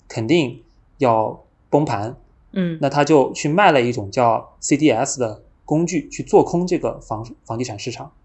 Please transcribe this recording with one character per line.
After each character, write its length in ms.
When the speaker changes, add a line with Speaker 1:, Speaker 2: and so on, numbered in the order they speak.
Speaker 1:
肯 180
定 360
要 480
崩 160
盘， 320
Speaker 2:
嗯。 300
Speaker 1:
那 80
他 160
就 260
去 160
卖 240
了 100
一 120
种 180
叫 480
C 160
D 160
S 260
的 260
工 240
具， 220
去 140
做 200
空 240
这 100
个 220
房-， 260
房 120
地 60
产 160
市 100
场。 220